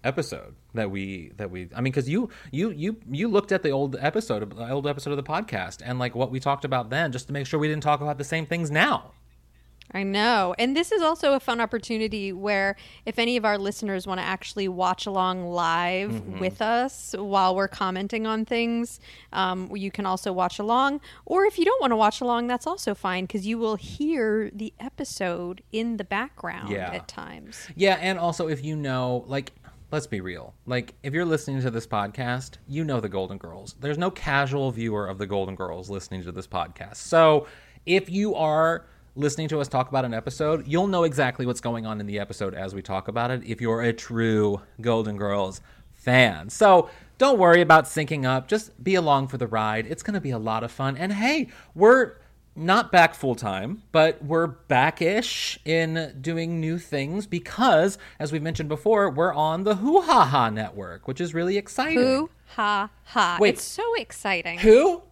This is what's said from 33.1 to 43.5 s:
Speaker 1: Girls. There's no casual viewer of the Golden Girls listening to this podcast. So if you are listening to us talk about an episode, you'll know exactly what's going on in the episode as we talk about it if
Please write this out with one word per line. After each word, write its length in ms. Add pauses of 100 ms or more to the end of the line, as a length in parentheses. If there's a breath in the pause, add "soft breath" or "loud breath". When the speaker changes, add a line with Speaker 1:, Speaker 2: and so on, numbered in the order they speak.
Speaker 1:
Girls. 400
There's 180
no 140
casual 580
viewer 380
of 100
the 80
Golden 300
Girls 340
listening 360
to 60
this 140
podcast. 520
So 500 (400 loud breath)
if 200
you 280
are 500 (300 soft breath)
listening 340
to 100
us 80
talk 220
about 160
an 80
episode, 520
you'll 220
know 160
exactly 420
what's 140
going 260
on 140
in 60
the 140
episode 340
as 200
we 80
talk 280
about 220
it 120
if 160